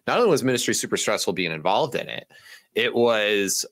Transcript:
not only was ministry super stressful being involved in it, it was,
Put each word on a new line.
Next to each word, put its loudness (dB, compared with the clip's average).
not 0
only 4
was 2
ministry 0
super -2
stressful 0
being -2
involved 0
in -6
it, -12
it 0
was, 2